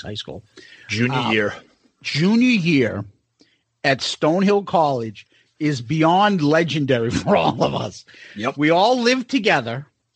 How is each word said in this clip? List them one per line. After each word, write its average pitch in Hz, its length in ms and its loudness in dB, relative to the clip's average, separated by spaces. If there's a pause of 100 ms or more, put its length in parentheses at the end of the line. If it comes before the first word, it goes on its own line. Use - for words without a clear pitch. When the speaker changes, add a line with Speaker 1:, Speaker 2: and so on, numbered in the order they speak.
Speaker 1:
high 101 140 -12
school. - 280 -14 (440)
Speaker 2:
Junior 123 320 -2
Speaker 1:
Uh, 120 120 -4
Speaker 2:
year. 104 240 0 (460)
Speaker 1:
Junior 220 480 2
year 139 560 0 (800)
at 139 160 0
Stonehill 190 680 0
College 135 600 -2 (320)
is 147 220 -2
beyond 165 600 2
legendary 143 680 0
<laughs> - 0 -
for 180 260 0
all 160 260 0
of 135 120 -2
us. 117 280 -8 (320)
Speaker 2:
Yep. 120 220 -6
Speaker 1:
We 151 140 2
all 214 280 4
lived 240 300 0
together. 147 560 0 (300)